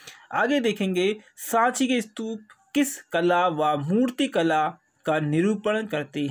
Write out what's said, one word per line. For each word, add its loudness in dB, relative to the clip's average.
आगे 0
देखेंगे 0
सांची 0
के 0
स्तूप -8
किस 0
कला 2
व 0
मूर्ति 0
कला 2
का 0
निरूपण 0
करते -4